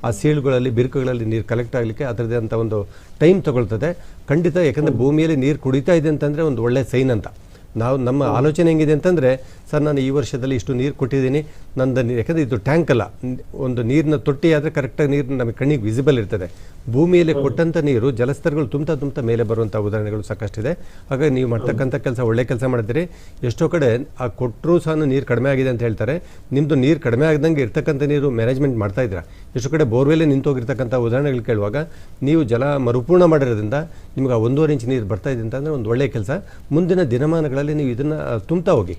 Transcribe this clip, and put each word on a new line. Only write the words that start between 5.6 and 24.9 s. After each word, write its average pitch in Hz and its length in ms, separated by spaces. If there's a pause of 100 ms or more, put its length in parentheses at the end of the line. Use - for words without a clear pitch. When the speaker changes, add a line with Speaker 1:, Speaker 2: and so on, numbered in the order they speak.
Speaker 1:
ಇದೆ 160 160
ಅಂತಂದರೆ 147 320
ಒಂದು 131 220
ಒಳ್ಳೆ 123 200
ಸೈನ್ 131 280
ಅಂತ. 107 160 (500)
ನಾವು, 123 200
ನಮ್ಮ 131 280
Speaker 2:
ಹ್ಮ್. 107 100
Speaker 1:
ಆಲೋಚನೆ 156 340
ಹೆಂಗಿದೆ 156 220
ಅಂತಂದರೆ, 151 680 (120)
"ಸರ್, 147 100
ನಾನು 147 180
ಈ 131 100
ವರ್ಷದಲ್ಲಿ 135 460
ಇಷ್ಟು 131 180
ನೀರು 131 200
ಕೊಟ್ಟಿದ್ದೀನಿ, 135 520 (320)
ನಂದು 131 240
ನೀ-," 120 160
ಯಾಕಂದರೆ 165 240
ಇದು 123 160
ಟ್ಯಾಂಕ್ 151 340
ಅಲ್ಲ, 117 100 (520)
ಒಂದು 127 300
ನೀರಿನ 151 320
ತೊಟ್ಟಿ 147 380
ಆದರೆ 147 160
ಕರೆಕ್ಟಾಗಿ 143 420
ನೀರು 143 160
ನಮಗೆ 127 260
ಕಣ್ಣಿಗೆ 139 300
ವಿಸಿಬಲ್ 127 360
ಇರ್ತದೆ. 92 580 (140)
ಭೂಮಿಯಲ್ಲಿ 165 420
Speaker 2:
ಹ್ಮ್. 135 80
Speaker 1:
ಕೊಟ್ಟಂಥ 160 360
ನೀರು 139 340
ಜಲಸ್ತರಗಳು 139 560
ತುಂಬ್ತಾ 151 280
ತುಂಬ್ತಾ 139 260
ಮೇಲೆ 117 220
ಬರುವಂಥ 107 320
ಉದಾಹರಣೆಗಳು 107 460
ಸಾಕಷ್ಟಿದೆ. 107 520 (360)
ಹಾಗಾಗಿ 139 240
ನೀವು 127 160
Speaker 2:
ಹ್ಮ್. 117 100
Speaker 1:
ಮಾಡ್ತಕ್ಕಂಥ 131 360
ಕೆಲಸ 127 240
ಒಳ್ಳೆ 117 240
ಕೆಲಸ 123 200
ಮಾಡಿದ್ದೀರಿ. 127 460 (340)
ಎಷ್ಟೋ 127 260
ಕಡೆ 127 380 (120)
ಆ 127 80
ಕೊಟ್ಟರೂ 127 520
ಸಹ 160 140